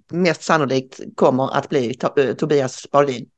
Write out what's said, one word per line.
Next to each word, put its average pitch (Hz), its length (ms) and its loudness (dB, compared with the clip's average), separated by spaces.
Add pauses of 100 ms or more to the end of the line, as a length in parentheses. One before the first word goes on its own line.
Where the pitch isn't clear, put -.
(100)
mest 170 320 -2
sannolikt 135 560 0 (160)
kommer 135 420 2
att - 120 -4
bli 127 240 -2
To-, 147 260 -2
eh, 127 160 2
Tobias 143 560 -2
Baudin. 139 460 2